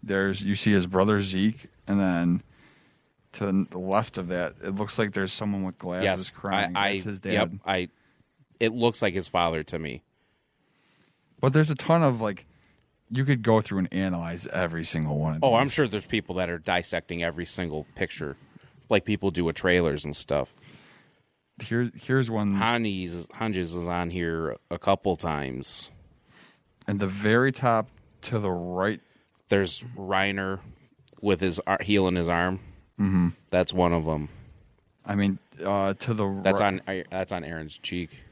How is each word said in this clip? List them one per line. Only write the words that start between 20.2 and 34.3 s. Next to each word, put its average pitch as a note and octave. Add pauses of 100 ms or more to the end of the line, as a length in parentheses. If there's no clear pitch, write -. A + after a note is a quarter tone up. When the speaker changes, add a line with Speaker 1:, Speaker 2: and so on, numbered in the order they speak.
Speaker 1:
Here's, A#2
here's C3
one. G#2
Speaker 2:
Hannes, G2
Hanges A2 (180)
is F2
on F2
here E2 (120)
a E2+
couple F#2+
times. C#2+ (960)
Speaker 1:
And G2+
the G2
very G#2+
top A#2 (340)
to A#2
the G2+
right. F2+ (480)
Speaker 2:
There's G2 (140)
Reiner G2 (640)
with F#2+
his F#2
ar-, F#2+
heel G2
in F2+
his E2+
arm. F2+ (400)
Speaker 1:
Mm-hmm. F#2 (200)
Speaker 2:
That's F2+
one F2+
of D#2+
'em. D2+ (760)